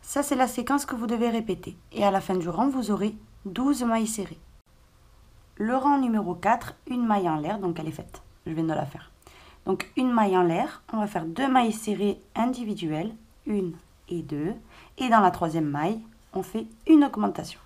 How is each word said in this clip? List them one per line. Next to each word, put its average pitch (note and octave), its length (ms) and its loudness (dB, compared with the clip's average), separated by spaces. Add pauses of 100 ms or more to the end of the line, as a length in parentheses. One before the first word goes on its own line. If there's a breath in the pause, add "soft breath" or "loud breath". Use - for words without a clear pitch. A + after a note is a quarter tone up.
Ça, - 200 -4
c'est C#4 140 0
la B3+ 120 4
séquence C4+ 380 -2
que - 80 -6
vous A3+ 140 -4
devez A#3 200 0
répéter. A3 480 -4 (160)
Et G#3+ 100 -2
à G3+ 80 6
la F#3+ 120 0
fin F#3 140 -2
du E3+ 120 0
rang, A#3 200 0
vous B3+ 220 -2
aurez G#3 240 0 (300)
douze B3 380 0
mailles A3+ 240 2
serrées. F#3+ 320 -6 (1160)
Le A3+ 200 0
rang C#4 220 4
numéro G#3+ 360 0
quatre, A3 400 0 (120)
une B3 180 -2
maille G3+ 240 2
en D#3 80 0
l'air, E3 220 -4
donc F3 200 -2
elle D#3+ 100 -6
est D3+ 40 -8
faite. - 300 -14 (240)
Je E3 60 -8
viens D#3+ 120 -2
de D#3+ 80 0
la C#3+ 140 -2
faire. - 240 -16 (560 loud breath)
Donc - 300 -2
une B3+ 160 2
maille G3+ 260 4
en F3+ 40 6
l'air, F3+ 400 0 (100)
on A3 80 -2
va G#3 60 0
faire E3+ 200 -4
deux A#3+ 220 -2
mailles B3 240 4
serrées G3+ 500 -2 (120)
individuelles, G#3+ 800 -2 (320)
une F#3 300 -2 (320)
et E3+ 140 -6
deux. D3+ 320 -4 (420 loud breath)
Et B3+ 140 -2
dans A3 100 8
la F3+ 120 6
troisième D#3+ 360 0
maille, D#3+ 320 -2 (320)
on F#3 100 -4
fait A3 240 -6 (200)
une D4+ 180 8
augmentation. - 600 -4